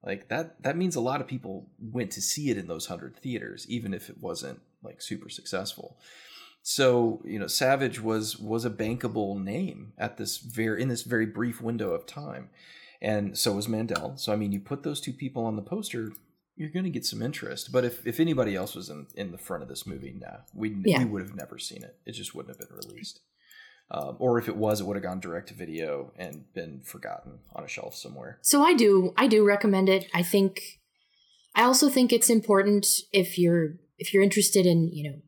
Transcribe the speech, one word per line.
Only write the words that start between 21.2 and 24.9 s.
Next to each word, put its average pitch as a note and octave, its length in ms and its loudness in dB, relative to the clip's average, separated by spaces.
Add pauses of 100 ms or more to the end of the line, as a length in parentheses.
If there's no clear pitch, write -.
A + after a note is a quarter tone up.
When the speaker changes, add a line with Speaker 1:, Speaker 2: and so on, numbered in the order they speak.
Speaker 1:
have G2 120 -12
never - 240 -14
seen - 240 -14
it. - 220 -20
It A2 80 -12
just A2+ 220 -12
wouldn't - 240 -14
have - 100 -20
been - 80 -20
released. - 440 -16 (680)
Um, C#2 300 -8
or A#2+ 180 4
if A2+ 80 -2
it A2 100 -4
was, G#2+ 240 0
it F#2+ 60 -6
would G2 100 -4